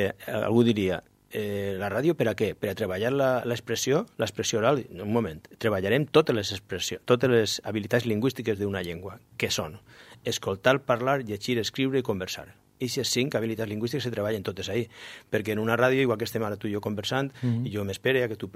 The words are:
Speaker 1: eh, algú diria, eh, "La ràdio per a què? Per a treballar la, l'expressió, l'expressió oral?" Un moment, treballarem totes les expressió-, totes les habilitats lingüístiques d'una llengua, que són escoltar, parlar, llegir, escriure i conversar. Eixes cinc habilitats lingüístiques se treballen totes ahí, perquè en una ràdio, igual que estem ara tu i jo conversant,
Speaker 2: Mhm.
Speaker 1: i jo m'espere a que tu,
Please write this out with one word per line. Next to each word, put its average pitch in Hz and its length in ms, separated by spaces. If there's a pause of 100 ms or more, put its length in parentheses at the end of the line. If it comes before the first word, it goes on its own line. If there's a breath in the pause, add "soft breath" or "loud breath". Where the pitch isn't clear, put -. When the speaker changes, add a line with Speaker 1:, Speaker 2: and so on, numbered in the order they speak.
Speaker 1:
eh, - 240
algú 110 320
diria, 98 380 (260)
eh, 101 480
"La 98 160
ràdio 147 240
per 123 100
a 107 80
què? 101 220
Per 101 140
a - 20
treballar 101 400
la, 131 320
l'expressió, 123 640 (100)
l'expressió 110 400
oral?" 123 240 (160)
Un 104 160
moment, 98 320 (160)
treballarem 107 480
totes 151 240
les 104 240
expressió-, - 480
totes 123 240
les 113 400
habilitats 110 400
lingüístiques 113 480
d'una 98 240
llengua, 90 380 (180)
que 107 160
són 95 240 (480 loud breath)
escoltar, 120 580
parlar, 131 400
llegir, 110 360
escriure 135 400
i 123 40
conversar. 92 460 (300)
Eixes 123 320
cinc 127 240
habilitats 113 360
lingüístiques 107 320
se 123 80
treballen 104 320
totes 92 240
ahí, 113 180 (460 loud breath)
perquè 107 220
en 104 60
una 113 200
ràdio, 131 220
igual 117 180
que 113 80
estem 113 160
ara 104 160
tu 110 80
i 101 60
jo 104 100
conversant, 131 480 (100)
Speaker 2:
Mhm. 120 260
Speaker 1:
i - 40
jo 101 160
m'espere 127 360
a 120 40
que 107 80
tu, 95 200